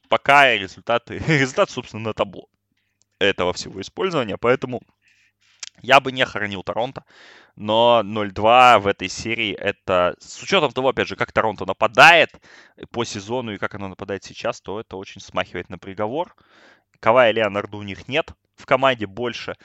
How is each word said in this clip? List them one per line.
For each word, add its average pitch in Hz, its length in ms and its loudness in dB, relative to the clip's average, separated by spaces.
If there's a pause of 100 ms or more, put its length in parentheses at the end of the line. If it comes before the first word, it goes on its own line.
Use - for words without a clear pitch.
пока 139 440 4
результаты, 101 640 -4
<laughs> 95 80 -8
результат, 143 420 0
собственно, 113 340 -12
на 110 100 -6
табло - 340 -6 (720)
этого 92 340 0
всего - 260 -12
использования, 131 580 -6
поэтому 127 440 -2 (1000)
я 131 200 4
бы 139 100 -8
не 127 140 -2
хоронил 101 380 -6
Торонто, 120 420 -6 (500)
но 113 480 4
ноль 104 300 -6
два 117 460 6
в 98 80 0
этой 95 200 -2
серии — 113 460 -6
это, 90 640 -2
с - 240 -20
учётом 151 300 -2
того, 131 160 -2
опять 110 180 -2
же, 95 80 -12
как - 160 -8
Торонто 101 340 -2
нападает 127 680 4 (600)
по 117 140 -6
сезону 110 480 -10
и 95 40 -10
как 107 180 -8
оно 98 120 -12
нападает 95 380 -12
сейчас, - 340 -10
то 98 220 -12
это - 160 -16
очень 98 240 -16
смахивает - 480 -10
на 92 80 -16
приговор. 107 580 -10 (640)
Кавая 117 300 4
Леонарда 104 460 -4
у 104 60 -12
них 95 240 -14
нет 143 240 -6 (240)
в - 100 -20
команде 123 400 0
больше. 107 600 -10